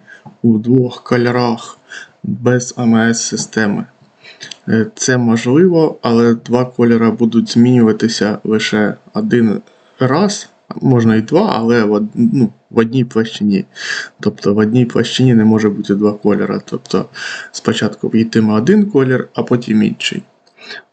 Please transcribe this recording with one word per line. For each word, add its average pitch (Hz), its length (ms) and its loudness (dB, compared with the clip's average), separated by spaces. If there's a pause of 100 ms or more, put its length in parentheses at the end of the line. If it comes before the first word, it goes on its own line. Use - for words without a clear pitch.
(420)
у 113 160 2
двох 123 460 0
кольорах 120 760 -2 (460)
без 123 540 -2
А 123 60 -4
М 113 120 4
С 113 260 0
системи? 110 640 -4 (840)
Е, 113 180 2 (100)
це 127 220 -2
можливо, 135 840 2
але 117 320 2
два 120 320 -2
кольори 117 460 2
будуть 113 380 0
змінюватися 113 920 2
лише 107 500 -2 (200)
один 110 480 0 (380)
раз. 165 500 0 (320)
Можна 117 340 4
і 110 60 2
два, 170 340 0
але 117 280 2
в 104 80 0
од-, 104 240 0
ну, 117 340 2 (200)
в - 80 -12
одній 117 280 2
площині. 104 600 -2 (540)
Тобто - 340 -2
в 104 40 -2
одній 113 280 2
площині 120 480 0
не 110 120 4
може 110 240 2
бути 101 260 -2
два 104 180 0
кольори. 101 520 -2
Тобто - 400 -6 (460)
спочатку - 640 -4
йтиме 113 400 2
один 196 380 2
колір, 131 420 0
а 233 100 -4
потім 113 400 0
інший. - 400 -4 (680)